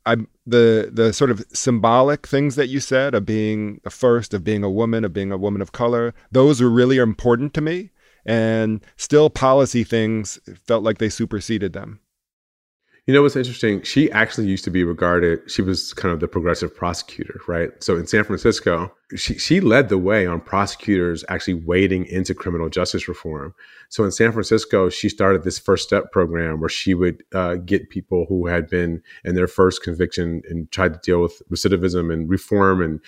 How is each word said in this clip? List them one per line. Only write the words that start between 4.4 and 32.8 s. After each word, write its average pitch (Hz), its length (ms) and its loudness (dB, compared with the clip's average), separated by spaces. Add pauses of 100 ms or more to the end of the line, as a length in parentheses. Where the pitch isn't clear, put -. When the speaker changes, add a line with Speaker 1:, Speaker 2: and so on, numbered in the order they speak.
Speaker 1:
being 104 200 -2
a 98 60 -2
woman, 113 340 0
of 95 80 -4
being 98 200 -4
a 98 40 -4
woman 101 240 -4
of 95 120 -8
color, 120 420 -2 (160)
those 131 320 4
were 123 80 6
really 123 260 4
important 120 580 2
to 156 60 -2
me. 175 300 -4 (340)
And 113 580 0 (140)
still 147 320 4
policy 131 560 2
things 110 540 -2 (260)
felt 113 200 0
like 107 140 0
they 110 120 0
superseded 101 640 -6
them. 104 240 -14 (1120)
Speaker 2:
You 131 40 4
know 143 100 8
what's 143 120 4
interesting? 120 480 -2
She - 300 0
actually 110 340 0
used 95 160 -2
to - 80 -6
be 90 140 2
regarded, 87 680 0
she - 100 -6
was 92 320 -2
kind 90 220 -4
of 78 60 -6
the 82 80 -4
progressive 85 440 -2
prosecutor, - 760 -8
right? 85 220 -2 (120)
So 92 140 0
in 85 100 -4
San 107 160 2
Francisco, 92 720 0 (220)
she, - 220 -6
she 180 220 2
led 123 280 4
the 98 100 2
way 98 260 2
on 85 160 -2
prosecutors 95 880 -2
actually 90 260 -4
wading 90 520 0
into 92 260 -4
criminal 85 360 -6
justice 90 400 -4
reform. 78 480 -10 (320)
So - 160 -2
in 95 80 -2
San 113 180 2
Francisco, 107 580 0
she 104 200 -4
started 95 340 2
this 87 160 -6
First - 300 0
Step - 240 -2
program 82 480 -2
where 80 80 -2
she - 260 -2
would, 87 300 0 (100)
uh, 90 220 -2
get 90 340 -4
people 90 380 -2
who 90 180 -2
had 85 240 -2
been 85 320 -2 (220)
in 90 100 -2
their 90 140 2
first 92 340 2
conviction 85 640 -4
and 82 220 -8
tried 90 240 -2
to 82 80 -18
deal 87 180 2
with 87 300 -2
recidivism 87 600 0
and 80 180 -4
reform 95 500 2